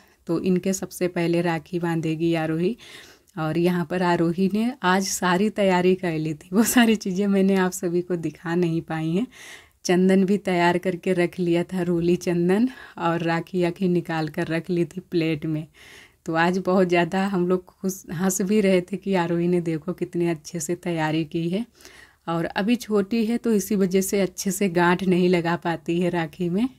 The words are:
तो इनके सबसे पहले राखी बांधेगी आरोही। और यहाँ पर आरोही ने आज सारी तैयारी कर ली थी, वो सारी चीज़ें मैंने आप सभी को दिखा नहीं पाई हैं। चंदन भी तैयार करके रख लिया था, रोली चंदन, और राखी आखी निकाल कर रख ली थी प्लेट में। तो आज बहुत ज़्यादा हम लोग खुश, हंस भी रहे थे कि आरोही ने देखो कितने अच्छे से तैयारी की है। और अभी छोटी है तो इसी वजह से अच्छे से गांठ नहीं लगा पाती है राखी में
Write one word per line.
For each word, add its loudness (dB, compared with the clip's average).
तो -2
इनके 0
सबसे -6
पहले 0
राखी -4
बांधेगी -2
आरोही। -2
और -2
यहाँ 2
पर -4
आरोही 2
ने 0
आज 2
सारी 0
तैयारी 2
कर -2
ली -4
थी, -16
वो 4
सारी 4
चीज़ें -2
मैंने 4
आप 2
सभी -2
को -4
दिखा -6
नहीं 0
पाई -4
हैं। 0
चंदन 4
भी 2
तैयार 2
करके -2
रख 0
लिया 2
था, -4
रोली 2
चंदन, 2
और -2
राखी -2
आखी 0
निकाल -2
कर -4
रख -4
ली 0
थी -8
प्लेट -2
में। -4
तो -4
आज 2
बहुत 2
ज़्यादा 2
हम 0
लोग 0
खुश, -8
हंस -2
भी 2
रहे 4
थे -8
कि -4
आरोही 0
ने 2
देखो -4
कितने -4
अच्छे -8
से -4
तैयारी -2
की -4
है। -2
और -2
अभी -2
छोटी -2
है -2
तो -2
इसी 0
वजह 2
से 0
अच्छे -4
से 0
गांठ 2
नहीं 4
लगा 2
पाती -4
है 0
राखी -4
में 0